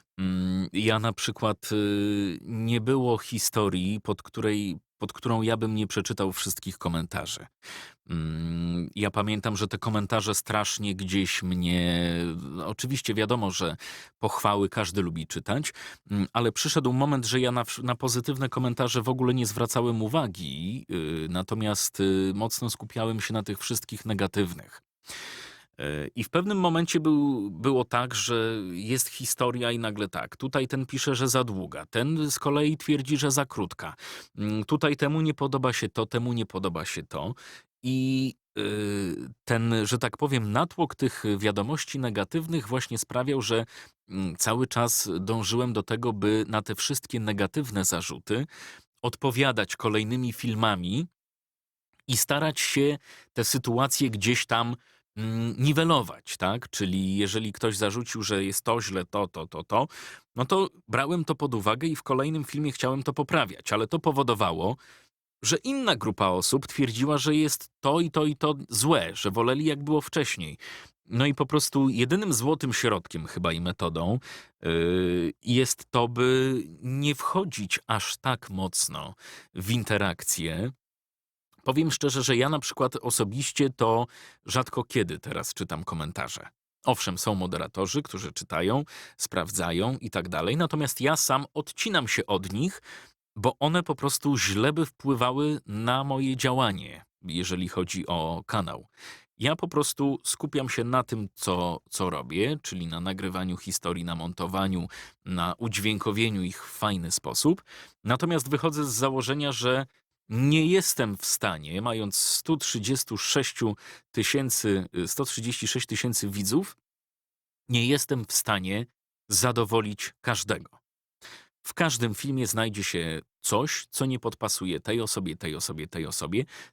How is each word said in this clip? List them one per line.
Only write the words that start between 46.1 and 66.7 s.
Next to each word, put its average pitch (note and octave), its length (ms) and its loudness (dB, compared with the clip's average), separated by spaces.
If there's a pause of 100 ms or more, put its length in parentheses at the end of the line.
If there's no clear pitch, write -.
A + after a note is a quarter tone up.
by G#2 360 2
na G#2+ 140 0
te G#2 120 -6
wszystkie - 460 -4
negatywne G#2+ 640 0
zarzuty F#2 600 -2 (560)
odpowiadać B2 720 2
kolejnymi A2+ 560 0
filmami A2 760 0 (1000)
i B2 80 2
starać D3 440 2
się C#3+ 380 4 (340)
te A#2 120 0
sytuacje B2+ 680 2
gdzieś A2 360 2
tam, A#2 300 2 (400)
mm, A2+ 420 -2
niwelować, C#3+ 800 2
tak? G2 340 -2
Czyli F#2+ 460 0
jeżeli G#2 360 0
ktoś A2 240 -2
zarzucił, G#2+ 460 -2
że G2 220 0
jest G2 200 -4
to A#2 180 2
źle, F#2+ 220 -4
to, G2+ 240 -2
to, E2 180 -10
to, D#2+ 180 -10
to, A#2+ 240 2 (480)
no B2 80 2
to F#3+ 240 2 (200)
brałem C#3+ 360 2
to D#3 100 0
pod C3+ 200 -2
uwagę A2+ 340 2
i D#3 80 0
w - 60 -10
kolejnym C#3+ 420 0
filmie C#3+ 280 -2
chciałem C3+ 300 0
to C#3+ 100 -2
poprawiać, E3+ 600 0
ale A2 140 2
to E3 120 0
powodowało, A2+ 800 2 (640)
że C#3+ 140 2
inna B3+ 400 2
grupa G#2 320 2
osób F#2 380 2
twierdziła, C3+ 520 2